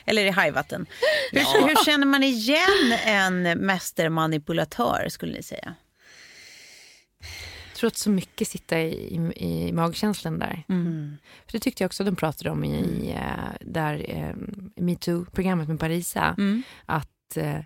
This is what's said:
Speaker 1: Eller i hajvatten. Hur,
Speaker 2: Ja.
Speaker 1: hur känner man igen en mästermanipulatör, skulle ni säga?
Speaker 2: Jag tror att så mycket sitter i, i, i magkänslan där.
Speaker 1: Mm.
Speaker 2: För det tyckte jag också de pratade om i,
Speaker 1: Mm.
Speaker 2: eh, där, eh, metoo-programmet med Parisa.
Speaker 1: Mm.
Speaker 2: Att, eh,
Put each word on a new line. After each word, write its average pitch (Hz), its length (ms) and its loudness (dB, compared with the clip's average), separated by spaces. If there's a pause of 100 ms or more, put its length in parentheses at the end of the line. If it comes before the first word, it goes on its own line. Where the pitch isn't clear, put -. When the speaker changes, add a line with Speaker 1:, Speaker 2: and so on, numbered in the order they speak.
Speaker 1:
Eller 214 200 4
i 196 60 4
hajvatten. 156 560 0 (460)
Hur, 277 80 4
Speaker 2:
Ja. 294 280 6
Speaker 1:
hur - 160 6
känner 294 220 4
man 277 160 4
igen 277 680 4 (120)
en 190 380 2
mästermanipulatör, 165 1700 0
skulle - 240 -8
ni - 100 -10
säga? - 320 -12 (1900)
Speaker 2:
Jag - 120 -18
tror 233 80 4
att - 80 -2
så - 140 0
mycket 196 380 0
sitter - 300 -4
i, 160 120 0 (460)
i, 170 320 -2
i 170 40 -2
magkänslan 165 680 0
där. 170 300 -6
Speaker 1:
Mm. 165 480 -4 (300)
Speaker 2:
För - 60 -20
det 226 80 -4
tyckte - 220 -2
jag 185 60 2
också - 160 -4
de 190 120 0
pratade 160 340 -2
om 151 140 -2
i, 147 140 -2 (320)
Speaker 1:
Mm. - 60 -4
Speaker 2:
eh, - 340 -6 (100)
där, 151 480 -4
eh, 156 260 -6 (480)
metoo-programmet 175 840 0
med 156 120 -2
Parisa. 165 580 0
Speaker 1:
Mm. 202 240 0 (240)
Speaker 2:
Att, - 500 -6
eh, 151 300 -2